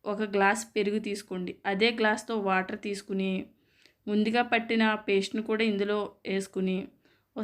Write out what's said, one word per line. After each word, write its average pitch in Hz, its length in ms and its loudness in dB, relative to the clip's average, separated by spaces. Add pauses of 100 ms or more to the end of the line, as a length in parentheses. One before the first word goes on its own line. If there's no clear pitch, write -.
ఒక 208 160 -4 (140)
గ్లాస్ 202 300 4 (100)
పెరుగు 208 340 0
తీసుకోండి, 185 440 -6 (200)
అదే 220 260 2
గ్లాస్తో 220 380 0 (120)
వాటర్ 185 380 0
తీసుకుని 190 440 -2 (760)
ముందుగా 214 340 2 (100)
పట్టిన 226 320 2 (220)
పేస్ట్ను 196 420 0
కూడా 220 220 2
ఇందులో 202 260 0 (300)
వేసుకుని 190 500 -2 (600)
ఓ 220 80 -6